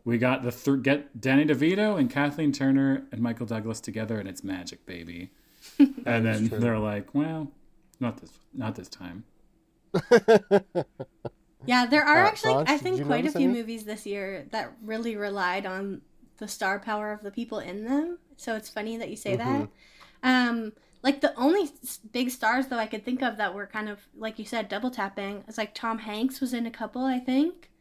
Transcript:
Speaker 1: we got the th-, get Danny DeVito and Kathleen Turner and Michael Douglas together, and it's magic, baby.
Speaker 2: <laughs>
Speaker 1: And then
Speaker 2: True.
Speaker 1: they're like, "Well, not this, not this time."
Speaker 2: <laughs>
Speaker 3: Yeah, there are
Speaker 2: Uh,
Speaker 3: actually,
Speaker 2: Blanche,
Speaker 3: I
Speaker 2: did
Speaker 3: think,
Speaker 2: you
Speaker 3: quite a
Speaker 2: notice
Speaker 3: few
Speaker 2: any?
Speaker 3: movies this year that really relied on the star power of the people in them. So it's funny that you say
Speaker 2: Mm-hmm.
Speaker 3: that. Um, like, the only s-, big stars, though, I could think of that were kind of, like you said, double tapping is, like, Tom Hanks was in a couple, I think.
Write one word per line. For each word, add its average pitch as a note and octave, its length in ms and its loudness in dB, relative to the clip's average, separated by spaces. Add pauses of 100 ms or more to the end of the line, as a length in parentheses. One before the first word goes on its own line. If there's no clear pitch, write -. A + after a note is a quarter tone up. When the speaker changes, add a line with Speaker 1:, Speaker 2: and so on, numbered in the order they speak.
Speaker 1:
we A#2+ 140 2
got B2+ 240 2
the A#2+ 100 -2
th-, C#3 300 2
get C3+ 380 0
Danny C3+ 240 6
DeVito F3+ 540 2
and C3 120 4
Kathleen C#3+ 420 0
Turner C3+ 600 2
and A2+ 80 -4
Michael A#2 260 -2
Douglas A2 340 -4
together, A2 380 -4
and F#2+ 100 -6
it's F#2 160 -12
magic, F#2 420 -10
baby. F2 440 -12 (300)
Speaker 2:
<laughs> - 180 -20 (280)
Speaker 1:
And A#2 180 2
then A2 240 2
Speaker 2:
True. A2 100 -4
Speaker 1:
they're A2+ 200 2
like, G#2 360 -4
"Well, D#3 380 -4 (480)
not A#2+ 180 -4
this, - 120 -20 (240)
not A2 220 -6
this F2+ 120 -14
time." F#2 360 -14 (680)
Speaker 2:
<laughs> - 180 0 (1600)
Speaker 3:
Yeah, B3 180 4
there C#4+ 180 4
are D4+ 220 6
Speaker 2:
Uh, G4+ 40 6
Speaker 3:
actually, A4 260 2
Speaker 2:
Blanche, - 160 2
Speaker 3:
I - 60 6
Speaker 2:
did C#4+ 60 -4
Speaker 3:
think, F#4 160 0
Speaker 2:
you C#4+ 60 -2
Speaker 3:
quite C#4+ 160 2
a - 40 -2
Speaker 2:
notice D4 120 0
Speaker 3:
few C4+ 140 4
Speaker 2:
any? A#3+ 80 0
Speaker 3:
movies A3+ 260 -8
this G#3 220 -10
year G3 440 -6
that A3 220 -6 (100)
really A3 340 -4
relied G3 500 -2
on F#3+ 340 -6 (380)
the G#3+ 100 -10
star G3+ 300 -2
power G#3 340 -4
of G#3+ 100 -12
the G3+ 80 -10
people A#3 280 -6
in F#3+ 260 -8
them. D4+ 340 0 (200)
So A3+ 180 -6
it's A3 140 -10
funny A3 260 -6
that A3+ 140 -8
you G#3+ 60 -10
say - 200 -4
Speaker 2:
Mm-hmm. C4 280 0
Speaker 3:
that. - 40 -10 (540)
Um, A#3+ 500 2 (300)
like, C#4+ 180 2
the C#4+ 180 2
only E4 260 4 (200)
s-, - 140 -12
big B3 320 -4
stars, B3+ 380 0
though, B3 100 -4
I A3 80 0
could G#3+ 180 -8
think B3+ 180 -2
of A#3 140 0
that G3+ 180 -2
were G3+ 120 -10
kind G#3+ 240 -8
of, G3+ 100 -12 (160)
like A3 220 -8
you G#3+ 80 -10
said, A3 240 -4
double A3 200 -4
tapping G3 580 -6
is, A3 100 -16
like, G#3+ 160 -4
Tom A3+ 240 -4
Hanks A3 420 -4
was B3 140 -2
in A#3+ 100 -2
a A3+ 60 -6
couple, A#3+ 340 -6
I C4 140 0
think. C4 520 0 (100)